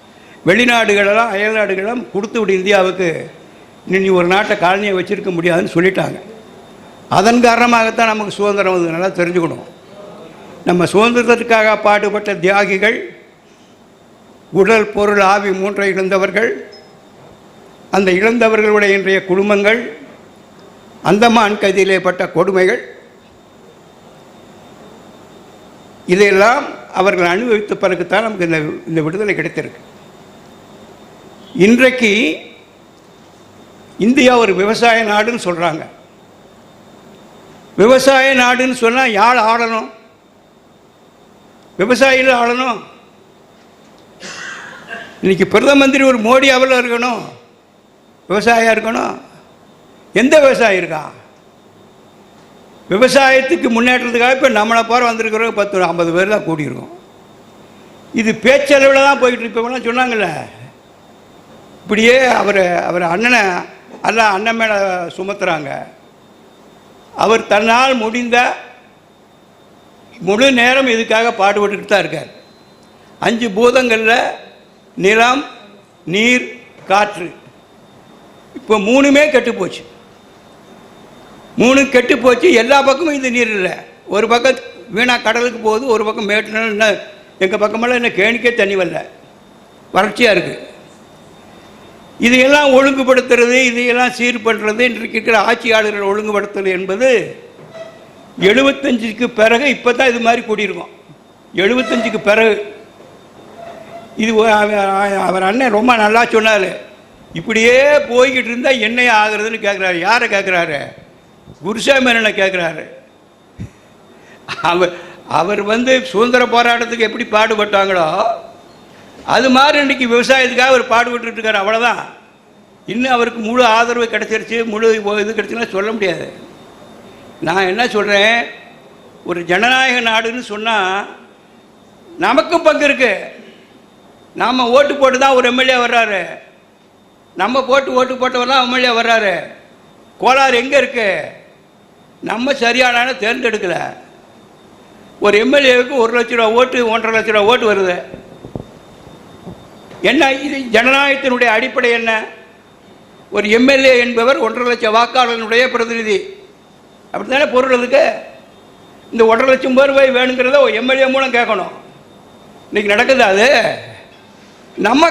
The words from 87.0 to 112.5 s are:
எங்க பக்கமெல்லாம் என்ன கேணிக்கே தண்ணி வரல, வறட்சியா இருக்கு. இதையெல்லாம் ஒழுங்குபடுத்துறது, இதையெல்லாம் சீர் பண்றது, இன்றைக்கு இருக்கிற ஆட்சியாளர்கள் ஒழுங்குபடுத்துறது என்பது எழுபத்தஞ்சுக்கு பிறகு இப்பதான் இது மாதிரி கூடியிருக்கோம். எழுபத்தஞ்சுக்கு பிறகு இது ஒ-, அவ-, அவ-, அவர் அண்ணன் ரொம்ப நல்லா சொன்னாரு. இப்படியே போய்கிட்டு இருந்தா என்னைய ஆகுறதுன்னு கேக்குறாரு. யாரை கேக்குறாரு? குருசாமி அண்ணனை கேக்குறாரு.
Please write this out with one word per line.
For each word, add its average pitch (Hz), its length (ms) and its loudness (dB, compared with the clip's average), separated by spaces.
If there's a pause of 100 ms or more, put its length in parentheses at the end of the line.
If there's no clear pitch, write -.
எங்க 190 180 0
பக்கமெல்லாம் 226 380 -2
என்ன 240 180 -2
கேணிக்கே 226 340 0 (100)
தண்ணி 196 180 0
வரல, 165 220 -4 (920)
வறட்சியா 214 420 2
இருக்கு. 147 200 -4 (1700)
இதையெல்லாம் 269 500 4
ஒழுங்குபடுத்துறது, 254 800 4 (100)
இதையெல்லாம் 240 480 0
சீர் 240 300 -2
பண்றது, 214 420 -2
இன்றைக்கு 226 280 -8
இருக்கிற 220 200 0 (140)
ஆட்சியாளர்கள் 214 580 -2
ஒழுங்குபடுத்துறது 202 680 -4
என்பது 196 320 -2 (1400)
எழுபத்தஞ்சுக்கு 247 800 0 (100)
பிறகு 233 260 4 (100)
இப்பதான் 247 380 0
இது 233 140 -6
மாதிரி 233 220 2
கூடியிருக்கோம். 190 440 -6 (600)
எழுபத்தஞ்சுக்கு 226 760 -2
பிறகு 220 240 2 (1700)
இது 226 80 -2 (100)
ஒ-, 226 180 2
அவ-, 208 240 0 (140)
அவ-, 196 320 -2
அவர் 185 220 0
அண்ணன் 247 260 0
ரொம்ப 247 140 2 (120)
நல்லா 220 220 2 (100)
சொன்னாரு. 214 340 2 (680)
இப்படியே 226 400 2 (320)
போய்கிட்டு 247 420 0
இருந்தா 247 200 0 (160)
என்னைய 240 340 2
ஆகுறதுன்னு 214 440 -4
கேக்குறாரு. 185 300 -2 (100)
யாரை 233 280 0
கேக்குறாரு? 175 440 -2 (840)
குருசாமி 254 440 0
அண்ணனை 226 200 0 (100)
கேக்குறாரு. 180 440 -2 (1900)